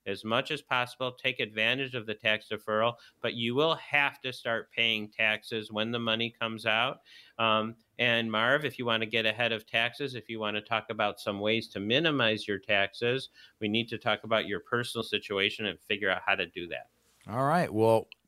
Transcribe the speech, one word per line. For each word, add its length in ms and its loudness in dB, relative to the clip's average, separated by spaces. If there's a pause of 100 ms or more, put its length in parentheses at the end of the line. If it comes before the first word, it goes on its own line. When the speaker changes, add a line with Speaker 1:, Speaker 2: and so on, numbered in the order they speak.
Speaker 1:
as 200 -6
much 260 0
as 100 -4
possible, 520 -2
take 280 -4
advantage 540 0
of 100 -4
the 100 -6
tax 360 0
deferral, 440 0 (280)
but 120 -2
you 200 -2
will 220 2
have 460 0
to 100 -6
start 420 -4
paying 340 2
taxes 600 -2
when 220 -2
the 60 -2
money 400 -2
comes 280 -6
out. 320 0 (400)
Um, 380 2 (220)
and 320 2
Marv, 340 2
if 140 -4
you 60 -4
wanna 220 2
get 180 0
ahead 280 2
of 140 -6
taxes, 480 -2
if 140 -12
you 120 -6
wanna 200 -2
talk 300 -2
about 300 0
some 180 -2
ways 300 2
to 120 -8
minimize 680 2
your 100 -2
taxes, 680 0 (320)
we 80 -2
need 220 0
to 80 -6
talk 260 -2
about 220 0
your 140 -4
personal 440 -4
situation 640 -2
and 140 -6
figure 300 -2
out 160 0
how 80 4
to 120 -2
do 220 -10
that. 200 -10 (420)
Speaker 2:
All 140 -2
right. 280 2
Well, 360 6 (180)